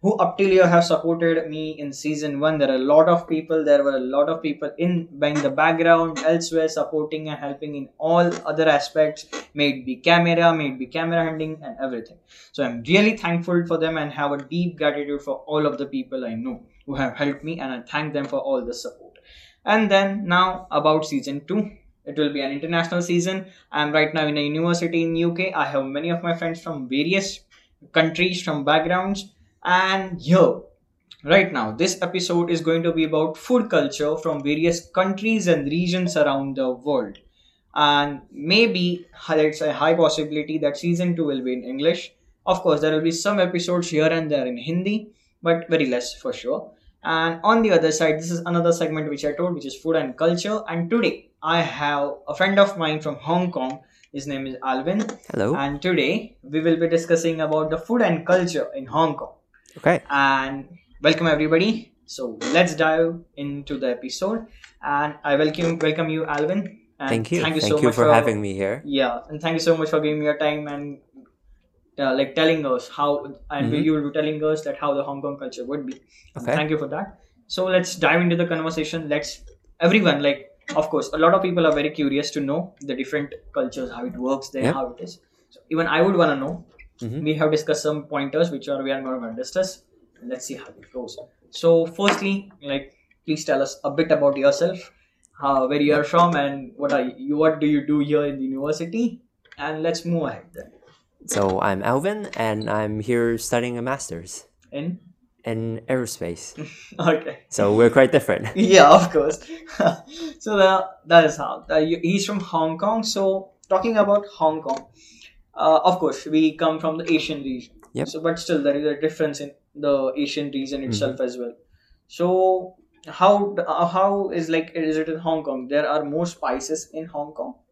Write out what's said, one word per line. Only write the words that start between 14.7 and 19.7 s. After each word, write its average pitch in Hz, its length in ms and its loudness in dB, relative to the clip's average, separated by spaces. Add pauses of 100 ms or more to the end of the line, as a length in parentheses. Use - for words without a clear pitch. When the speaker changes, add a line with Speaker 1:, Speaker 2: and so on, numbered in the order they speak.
Speaker 1:
gratitude 143 460 -2
for 139 140 -6 (100)
all 151 200 0
of 139 120 0
the 143 80 -4
people 131 380 -8
I 113 100 -8
know 120 260 -8 (240)
who 139 100 -8
have 131 220 -4
helped 143 260 -4
me, 160 160 -8
and 131 140 -8
I 120 80 -10
thank 147 320 -6
them 143 140 -4
for 139 120 -4
all 131 260 -2
the 117 100 -8
support. - 440 -16 (460)
And 214 260 2